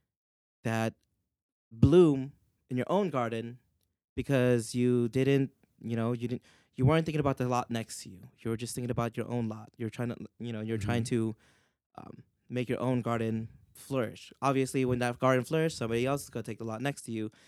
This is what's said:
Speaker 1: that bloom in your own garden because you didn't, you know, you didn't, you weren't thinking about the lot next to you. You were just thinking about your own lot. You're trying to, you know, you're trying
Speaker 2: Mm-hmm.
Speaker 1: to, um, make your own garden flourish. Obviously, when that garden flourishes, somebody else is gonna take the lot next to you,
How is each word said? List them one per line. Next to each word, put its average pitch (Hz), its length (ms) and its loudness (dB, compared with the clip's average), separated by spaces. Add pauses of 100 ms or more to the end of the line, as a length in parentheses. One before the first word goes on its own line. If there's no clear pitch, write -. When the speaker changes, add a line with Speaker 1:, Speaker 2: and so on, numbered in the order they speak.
(640)
Speaker 1:
that 113 300 -2 (800)
bloom 139 640 6 (360)
in 127 80 -2
your 123 120 0
own 190 200 2
garden 117 480 -4 (580)
because 123 600 2
you 123 340 4
didn't, 135 420 2 (300)
you 117 140 -6
know, 113 160 0
you 120 160 -4
didn't, 123 140 -6 (340)
you 127 100 2
weren't 160 200 6
thinking 151 140 -2
about 139 180 2
the 127 100 0
lot 123 240 0
next 113 320 -6
to - 60 -16
you. 92 100 -18 (200)
You 113 120 -6
were 113 60 -2
just 117 180 -8
thinking 123 160 -4
about 117 240 -2
your 113 140 -6
own 117 180 -2
lot. 110 300 -10
You're 113 120 -6
trying 120 200 -4
to, 117 80 -8 (220)
you 117 120 -8
know, 107 100 -6
you're 110 160 -2
trying 117 260 -2
Speaker 2:
Mm-hmm. 123 120 -2
Speaker 1:
to, 110 200 0 (640)
um, - 260 -18 (260)
make 123 200 -4
your 127 100 -2
own 127 220 0
garden 113 460 -2 (260)
flourish. - 680 -6
Obviously, 131 440 0
when 123 140 0
that 120 200 -2
garden 131 260 4
flourishes, 160 320 -2
somebody 117 280 0
else 139 180 -2
is - 60 -16
gonna 117 140 -10
take 110 140 -10
the 113 60 -12
lot 113 180 -6
next 143 220 -6
to - 80 -12
you, 110 200 -4 (160)